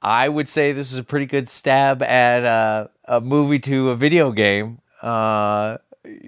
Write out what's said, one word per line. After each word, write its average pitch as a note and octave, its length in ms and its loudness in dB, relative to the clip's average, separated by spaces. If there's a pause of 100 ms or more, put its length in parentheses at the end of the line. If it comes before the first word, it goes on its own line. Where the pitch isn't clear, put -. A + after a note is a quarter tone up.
I A#2+ 280 2
would D3 180 -2
say D3 240 0
this C3+ 200 -6
is C3 60 -6
a B2+ 60 -8
pretty C#3 220 -4
good C3 240 -4
stab C3+ 520 2
at, B2 440 2
uh, A2 420 0 (180)
a B2 160 0
movie C#3+ 380 0
to C3+ 300 0
a B2 60 0
video D3 360 2
game, G#2+ 480 0 (220)
uh, G#2+ 760 -2 (500)